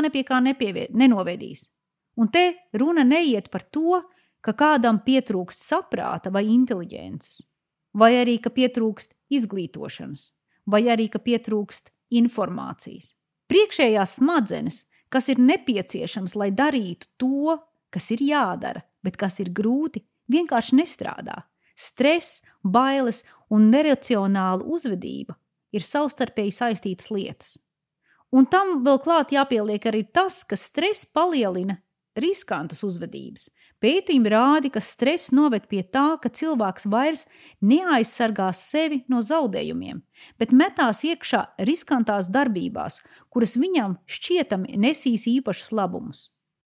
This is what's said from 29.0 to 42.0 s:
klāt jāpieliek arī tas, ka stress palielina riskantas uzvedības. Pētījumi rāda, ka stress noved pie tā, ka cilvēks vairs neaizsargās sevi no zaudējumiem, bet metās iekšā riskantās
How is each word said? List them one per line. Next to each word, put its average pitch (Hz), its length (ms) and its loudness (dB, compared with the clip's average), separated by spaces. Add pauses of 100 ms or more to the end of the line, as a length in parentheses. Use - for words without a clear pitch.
klāt 311 320 2
jāpieliek 220 500 0
arī 214 220 -2
tas, 370 360 0
ka - 160 -6
stress 381 460 -4
palielina 202 720 -2 (380)
riskantas 175 680 -4
uzvedības. 170 640 -10 (340)
Pētījumi 269 480 2
rāda, 269 400 4
ka 214 100 -4
stress 285 540 -2
noved 262 340 2
pie 196 140 -4
tā, 285 340 0
ka 254 140 -4
cilvēks 226 580 -2
vairs 269 360 0 (360)
neaizsargās 226 1000 2 (100)
sevi 302 300 -2 (100)
no 247 100 2
zaudējumiem, 220 800 -4 (400)
bet 233 160 4
metās 262 500 4
iekšā 311 380 -2 (160)
riskantās 214 720 0